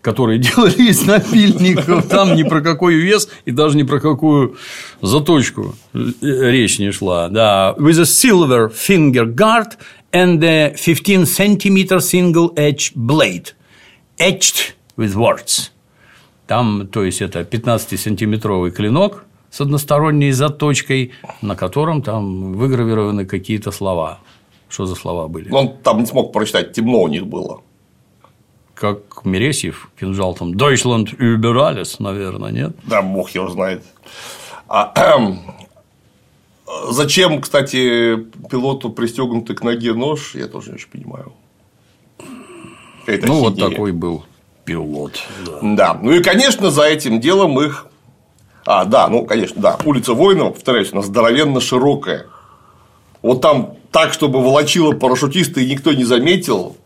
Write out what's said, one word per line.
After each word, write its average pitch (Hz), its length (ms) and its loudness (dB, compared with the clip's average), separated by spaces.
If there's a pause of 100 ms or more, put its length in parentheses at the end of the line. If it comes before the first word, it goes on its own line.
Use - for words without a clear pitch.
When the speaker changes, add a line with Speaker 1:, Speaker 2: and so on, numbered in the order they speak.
Speaker 1:
которые 113 380 0
<laughs> 127 140 2
делали 226 340 4
из - 160 2
напильников, 185 1040 4
там 190 260 4
ни 160 80 4
про 151 180 0
какой 170 320 2
вес 190 340 2 (180)
и 123 60 -4
даже 147 240 2
ни 147 80 4
про 123 160 0
какую 143 560 2 (460)
заточку, 123 720 0 (220)
э, 120 100 -4 (160)
речь 127 560 2
не 101 140 -2
шла. 87 360 -2
Да. 101 520 2
With 160 200 4
a 165 60 4
silver 151 680 4
finger 139 540 2
guard 214 520 0 (360)
and 175 300 4
a 156 320 2
fifteen 185 500 2
centimeter 190 760 2
single 170 540 2
edge 147 400 0
blade, 113 580 -2 (680)
etched - 540 0 (240)
with 110 180 -2
words. - 540 -2 (800)
Там, 107 400 -2
то 98 180 -2
есть, 90 160 -4
это 90 240 -6
пятнадцатисантиметровый 107 1300 -2
клинок 139 520 0 (280)
с - 100 -10
односторонней 147 720 0
заточкой, 139 800 -2 (280)
на 104 140 -4
котором 151 460 -2
там 95 520 -6
выгравированы 110 720 0
какие-то 101 460 -6
слова. 90 480 -6 (480)
Что - 180 -8
за 92 100 -6
слова 85 340 -8
были? 85 220 -12
Speaker 2:
Он 131 180 0 (120)
там 110 180 2
не 120 60 0
смог 120 280 -2
прочитать, 104 400 -2
темно 113 300 2
у 82 40 0
них 87 180 -6
было. - 360 -12 (1120)
Speaker 1:
Как - 480 -8
Мересьев, 98 760 -4
кинжал 95 360 -4
там, 87 200 -8
"Deutschland 120 680 0
über 117 340 2 (180)
alles", 98 280 -10
наверное, 98 520 -8
нет? 147 200 -6 (120)
Speaker 2:
Да 107 180 0
бог 95 280 -4
его 92 180 -6
знает. 92 340 -6 (840)
А, 104 280 0
<clears throat> - 2000 -4
зачем, 147 500 2
кстати, 123 760 0 (320)
пилоту 135 400 -4
пристегнутый 117 640 -6
к - 80 -10
ноге 117 300 -2
нож, 139 420 -6
я 65 120 -10
тоже - 220 -16
не - 60 -18
очень - 140 -20
понимаю. - 440 -18 (1700)
Какая-то 110 260 -4
Speaker 1:
Ну, 147 120 2
вот 113 140 2
Speaker 2:
ахинея. 98 160 -2
Speaker 1:
такой 101 220 -4
был 85 320 -6 (420)
пилот. 76 480 -8 (320)
Да. 82 140 -14 (340)
Speaker 2:
Да. - 80 -6
Ну 117 100 0
и, 175 120 6
конечно, 202 480 2
за 147 120 2
этим 147 360 0
делом 160 400 2
их. 147 280 -4 (800)
А, 92 200 2
да, 104 220 4
ну, 113 180 0
конечно, 107 360 -4
да. 98 240 2
Улица 127 280 0
Воинова, 165 380 4
повторяюсь, 120 420 -2
она 98 80 -2
здоровенно 120 580 2
широкая. 123 680 -2 (960)
Вот 120 180 2
там 143 340 2 (160)
так, 160 220 2
чтобы 135 280 0
волочило 147 520 2
парашютисты 135 680 0
и 127 80 0
никто 143 220 0
не 127 120 0
заметил 127 800 0